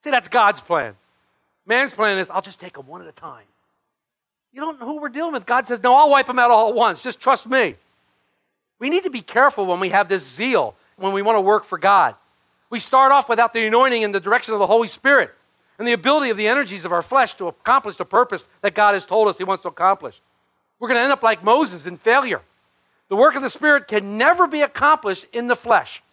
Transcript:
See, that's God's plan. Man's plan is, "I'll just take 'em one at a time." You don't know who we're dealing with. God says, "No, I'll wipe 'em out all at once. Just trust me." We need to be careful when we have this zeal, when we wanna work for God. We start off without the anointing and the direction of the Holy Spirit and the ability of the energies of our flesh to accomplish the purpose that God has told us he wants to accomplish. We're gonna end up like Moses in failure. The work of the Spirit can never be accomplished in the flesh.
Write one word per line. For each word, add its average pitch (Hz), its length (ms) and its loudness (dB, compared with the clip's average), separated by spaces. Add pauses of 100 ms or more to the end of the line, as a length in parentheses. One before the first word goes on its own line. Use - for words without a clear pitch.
See, 294 80 -8
that's 247 180 -2
God's 208 340 0
plan. 135 340 -4 (680)
Man's 247 260 -2
plan 208 240 -2
is, 185 140 -6
"I'll 180 100 -6
just 190 180 -18
take 180 200 -20
'em 131 80 -20
one 170 160 -20
at 170 60 -20
a 151 40 -20
time." 127 320 -20 (1080)
You 262 100 -14
don't 302 180 -10
know 233 60 -14
who 302 140 -10
we're 294 100 -10
dealing 311 220 -8
with. 240 120 -8
God 262 220 -2
says, 233 160 -6
"No, 247 120 4
I'll 294 140 8
wipe 277 220 4
'em 254 80 -2
out 240 120 4
all 302 200 6
at 262 40 -4
once. 220 280 0
Just 240 180 -10
trust 254 260 0
me." 226 300 0 (1000)
We 247 100 -8
need 349 160 -2
to 370 60 -6
be 254 100 -10
careful 226 460 0
when 180 140 -2
we 190 100 -4
have 196 180 0
this 185 140 -4
zeal, 143 520 -4 (220)
when 190 160 -6
we 196 80 -4
wanna 208 220 0
work 202 240 0
for 190 100 -10
God. 175 400 2 (540)
We 233 100 -8
start 269 320 4
off 277 160 2
without 233 240 0
the 226 140 -4
anointing 233 360 2
and 208 120 -4
the 196 60 -2
direction 220 340 -2
of 208 60 -2
the 190 60 2
Holy 226 220 2
Spirit 262 460 0 (440)
and 226 80 -8
the 240 60 0
ability 262 380 0
of 202 80 -4
the 214 100 -2
energies 202 380 -4
of 170 60 -6
our 175 100 -2
flesh 254 320 0
to 180 140 -10
accomplish 214 480 -4
the 175 100 -6
purpose 214 420 -2 (140)
that 202 120 -2
God 208 200 2
has 190 100 -6
told 214 240 0
us 185 80 -4
he 180 80 -8
wants 185 160 -4
to 180 80 -12
accomplish. 170 540 -4 (560)
We're 240 100 -10
gonna 240 120 0
end 269 120 0
up 269 100 -4
like 214 220 0
Moses 214 400 0
in 180 140 -14
failure. 240 440 0 (680)
The 196 80 -4
work 269 180 4
of 269 80 -6
the 262 80 -4
Spirit 294 360 0
can 208 300 -4
never 339 300 2
be 294 160 -2
accomplished 285 680 0
in 240 160 -6
the 240 80 2
flesh. - 460 -2 (100)